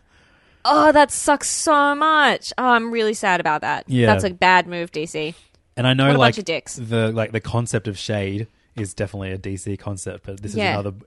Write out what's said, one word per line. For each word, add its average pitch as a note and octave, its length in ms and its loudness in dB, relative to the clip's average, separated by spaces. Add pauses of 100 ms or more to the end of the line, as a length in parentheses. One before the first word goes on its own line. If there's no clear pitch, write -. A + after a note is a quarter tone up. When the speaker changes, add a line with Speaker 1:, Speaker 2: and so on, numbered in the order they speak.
(640)
Speaker 1:
Oh, D4+ 280 6
that D4 180 6
sucks - 380 -2
so C#4+ 440 2
much. D4 640 0
Oh, B3 120 -4
I'm A#3 200 2
really A3 240 0
sad F#3 280 0
about D#3 200 0
that. D3 280 -4
Speaker 2:
Yeah. B2 180 4
Speaker 1:
That's G3+ 160 4
a G3 60 0
bad F3+ 360 4
move, F3 280 -8
D D#3 120 -4
C. D#3 300 -6 (400)
Speaker 2:
And B2 100 -2
I B2+ 80 4
know, C3+ 140 2
Speaker 1:
What C#3+ 80 4
a C3+ 40 4
Speaker 2:
like, B2 160 4
Speaker 1:
bunch - 20 -10
of G3+ 80 -8
dicks. D#3+ 300 -6
Speaker 2:
the, A2+ 360 -2
like, A2 220 -2
the A2 80 -2
concept A#2 460 -4
of G2 100 -6
Shade G2+ 480 -4 (320)
is G#2 160 -6
definitely G2 380 -8
a F#2+ 60 -6
D G2 200 -8
C G2+ 180 -8
concept, F#2+ 500 -10
but G2 160 -14
this G#3 140 -10
Speaker 1:
Yeah. F#3+ 200 -2
Speaker 2:
is G2+ 40 -2
another G2+ 140 -6 (140)